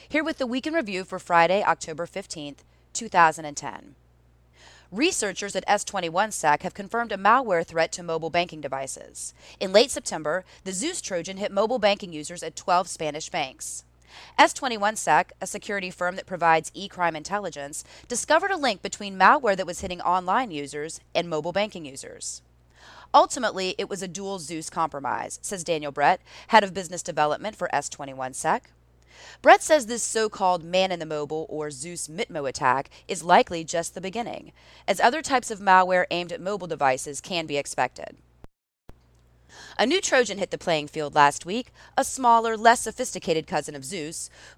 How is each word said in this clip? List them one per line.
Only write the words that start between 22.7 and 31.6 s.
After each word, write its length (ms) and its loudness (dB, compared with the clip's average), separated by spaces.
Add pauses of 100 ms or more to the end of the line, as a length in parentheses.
Ultimately, 640 2
it 120 -4
was 140 -8
a 60 -8
dual 300 -8
Zeus 320 -10
compromise, 720 -4
says 200 -8
Daniel 300 -4
Brett, 280 4 (280)
head 160 6
of 100 -6
business 280 -8
development 520 -2
for 180 -6
S 180 -2
twenty-one 420 -10
sec. 380 -2 (720)
Brett 200 10
says 240 4
this 160 -4
so-called 640 0
man 260 2
in 100 -4
the 60 -8
mobile 440 -4
or 200 -6